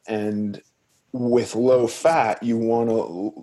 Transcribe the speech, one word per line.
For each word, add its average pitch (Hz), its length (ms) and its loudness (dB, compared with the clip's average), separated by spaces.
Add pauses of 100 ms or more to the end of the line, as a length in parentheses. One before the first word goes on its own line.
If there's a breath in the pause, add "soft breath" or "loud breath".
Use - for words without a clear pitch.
And 104 560 -4 (480)
with 123 420 0
low 123 320 4
fat, 135 560 2
you 117 160 0
wanna, 113 720 0 (140)